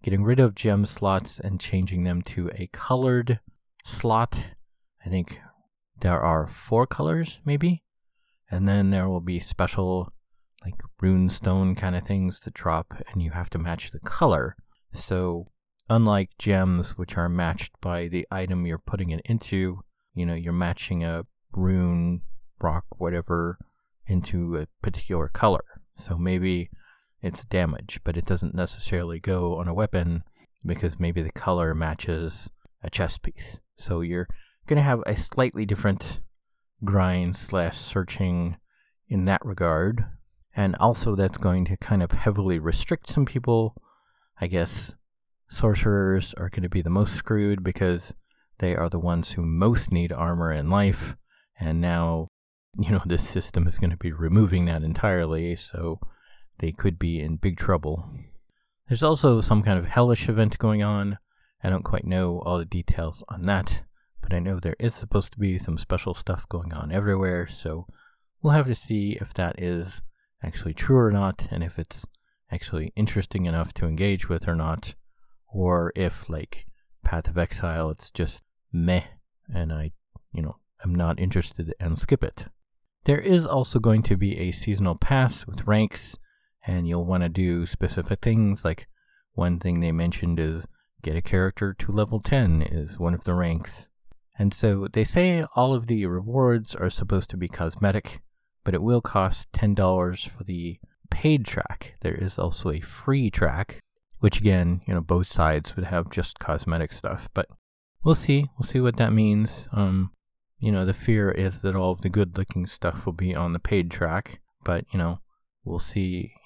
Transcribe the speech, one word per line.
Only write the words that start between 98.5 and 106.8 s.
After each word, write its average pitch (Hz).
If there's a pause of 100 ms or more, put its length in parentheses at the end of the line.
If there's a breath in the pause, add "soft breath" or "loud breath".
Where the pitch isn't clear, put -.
but 92
it 85
will 120
cost -
ten 107
dollars 92
for -
the 87 (320)
paid 151
track. -
There -
is -
also 87
a 78
free 135
track, - (380)
which 104
again, 90
you 98
know, 85
both 87
sides 78
would 90
have 85
just -
cosmetic 80